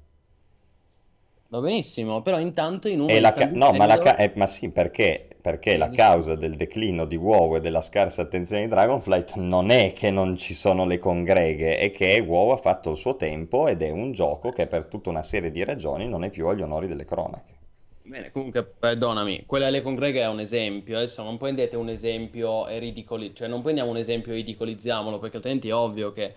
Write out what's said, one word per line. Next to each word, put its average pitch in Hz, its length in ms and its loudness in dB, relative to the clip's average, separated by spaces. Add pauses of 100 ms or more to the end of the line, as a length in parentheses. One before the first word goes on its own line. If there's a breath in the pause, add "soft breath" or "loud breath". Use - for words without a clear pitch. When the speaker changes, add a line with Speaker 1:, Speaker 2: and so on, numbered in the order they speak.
(1500)
Speaker 1:
Va 117 140 -8
benissimo, 120 600 -2
però 180 160 0
intanto 170 480 -4
i 202 80 -2
numeri 143 200 2
Speaker 2:
E 110 60 6
la 110 80 8
Speaker 1:
stanno 135 220 2
Speaker 2:
ca-, 135 200 6
no, 95 60 2
ma 104 80 8
la 110 100 8
Speaker 1:
dicendo 156 220 6
Speaker 2:
ca-, - 0 -
eh, 104 180 4
ma 101 120 2
sì, - 220 -8
perché? 85 580 0 (120)
Perché 85 320 -2
Speaker 1:
Sì, 87 60 6
Speaker 2:
la 78 140 0
Speaker 1:
sì. - 40 -12
Speaker 2:
causa 85 400 6
del 78 200 -4
declino 85 500 -2
di 78 100 -4
WoW 85 400 4
e 80 60 0
della 80 200 0
scarsa 98 420 0
attenzione 92 400 -4
di 113 40 -2
Dragonflight 101 680 2
non 92 340 2
è 117 240 4
che - 160 -2
non 95 260 2
ci - 200 -10
sono 92 300 2
le 90 120 2
congreghe, 85 800 2
è 101 140 0
che 98 280 4
WoW 92 300 2
ha 131 80 2
fatto - 320 0
il 80 80 -4
suo 131 180 -4
tempo 82 520 -2
ed 87 160 0
è 76 80 -2
un 110 200 -6
gioco 90 380 -2
che 87 160 -2
per 80 200 -4
tutta - 240 -10
una 80 140 -4
serie 85 280 -4
di 85 120 -6
ragioni 101 460 -6
non 87 140 -6
è 98 80 -6
più 82 160 -6
agli 98 160 -2
onori 80 240 -6
delle 73 180 -12
cronache. - 520 -8 (520)
Speaker 1:
Bene, 120 220 -16
comunque, 127 320 -6
perdonami, 113 840 -2
quella 139 200 -2
delle 135 180 0
congreghe 131 380 -2
è 113 60 0
un 107 120 -4
esempio, 107 580 -4
adesso 117 240 -6
non 110 160 -8
prendete 131 380 -4
un 117 140 -6
esempio 113 760 -4
e 113 140 -8
ridicoli-, 113 560 -10
cioè 117 120 -10
non 120 140 -6
prendiamo 135 300 -2
un 117 60 -4
esempio 117 340 -4
e 113 60 -4
ridicolizziamolo, 110 800 -6
perché 110 160 -10
altrimenti 123 340 -6
è 110 60 0
ovvio 107 360 -2
che, 104 260 -8